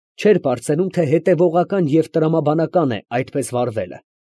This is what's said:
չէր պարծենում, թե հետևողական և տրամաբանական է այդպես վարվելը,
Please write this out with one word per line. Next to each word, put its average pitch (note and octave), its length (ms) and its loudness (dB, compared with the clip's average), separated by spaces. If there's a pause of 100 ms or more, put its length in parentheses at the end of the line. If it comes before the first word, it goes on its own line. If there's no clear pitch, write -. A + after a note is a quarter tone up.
(180)
չէր G3+ 200 2
պարծենում, D3+ 520 -2
թե F3 120 -2
հետևողական E3+ 840 2
և D#3 200 2
տրամաբանական D#3+ 840 0
է G2+ 60 -4 (100)
այդպես B2+ 400 -4
վարվելը, A2 500 -4 (400)